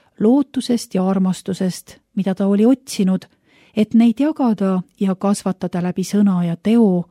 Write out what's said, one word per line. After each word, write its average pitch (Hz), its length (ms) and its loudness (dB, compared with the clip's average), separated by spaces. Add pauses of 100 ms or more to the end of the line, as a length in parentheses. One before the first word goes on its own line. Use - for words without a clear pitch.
(200)
lootusest 247 760 0
ja 185 140 0
armastusest, 185 880 -4 (180)
mida 190 200 -2
ta 196 120 -2
oli 202 200 2
otsinud, 190 600 -2 (500)
et 214 180 0
neid 233 260 4
jagada 220 640 0 (180)
ja 190 140 0
kasvatada 185 680 -4
läbi 180 260 -4
sõna 202 380 2
ja 170 100 -4
teo, 202 540 2